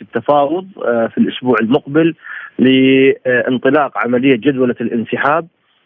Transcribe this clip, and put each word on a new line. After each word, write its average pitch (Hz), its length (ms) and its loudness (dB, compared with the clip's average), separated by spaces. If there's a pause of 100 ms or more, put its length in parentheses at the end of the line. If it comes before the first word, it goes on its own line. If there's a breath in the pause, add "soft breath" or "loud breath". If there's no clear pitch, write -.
التفاوض، 143 640 -2 (180)
آه، 117 220 0
في 110 120 -8
الأسبوع 117 420 0
المقبل 143 540 0 (440 loud breath)
لانطلاق 131 1400 2
عملية 123 380 0
جدولة 127 440 0
الانسحاب 120 640 -2 (400)